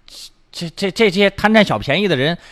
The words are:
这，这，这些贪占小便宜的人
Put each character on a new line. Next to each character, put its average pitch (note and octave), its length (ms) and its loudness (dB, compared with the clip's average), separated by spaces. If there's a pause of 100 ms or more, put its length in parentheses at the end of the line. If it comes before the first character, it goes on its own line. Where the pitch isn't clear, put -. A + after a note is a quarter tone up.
(520)
这， E3+ 180 -10
这， F#3+ 220 -6
这 A3 180 2
些 G3 220 2
贪 G#3+ 200 0
占 A3 140 4
小 A2+ 140 -2
便 C#3 220 -2
宜 G#3 60 0
的 E3 80 0
人 D3 220 -2 (140)